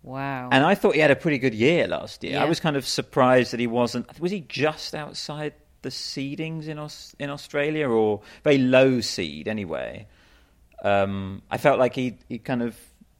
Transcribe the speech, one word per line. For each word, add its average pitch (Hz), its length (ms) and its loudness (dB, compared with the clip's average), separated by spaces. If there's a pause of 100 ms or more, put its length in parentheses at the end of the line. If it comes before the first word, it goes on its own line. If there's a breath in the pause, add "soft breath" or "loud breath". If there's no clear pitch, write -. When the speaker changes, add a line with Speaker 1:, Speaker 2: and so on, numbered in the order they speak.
Speaker 1:
Wow. 131 500 -8
Speaker 2:
And 135 120 6
I 180 100 4
thought 196 200 2
he 147 60 4
had 151 100 6
a 135 60 6
pretty 147 220 -2
good 120 160 0
year 123 320 4
last - 380 -8
year. 85 140 -4
I 98 40 2
Speaker 1:
Yeah. 139 60 2
Speaker 2:
was 160 120 0
kind 151 160 0
of 135 100 -2
surprised 127 680 2
that 117 80 -4
he 120 60 0
wasn't, 120 540 -2
was 175 100 -2
he 202 100 -6
just 151 540 -4
outside 151 600 -8 (280)
the 135 100 -8
seedings 151 760 -8
in 156 120 -10
Aus-, - 420 -16
in 143 100 -6
Australia, 147 580 -2
or 110 340 2 (200 loud breath)
very 143 160 6
low 131 420 6
seed 76 460 -6
anyway? 90 600 -6 (760 soft breath)
Um, 98 680 0
I 123 80 -4
felt 135 200 4
like 123 160 2
he, 127 220 -4 (120)
he 120 100 -8
kind 120 240 -4
of, 117 140 -6 (440)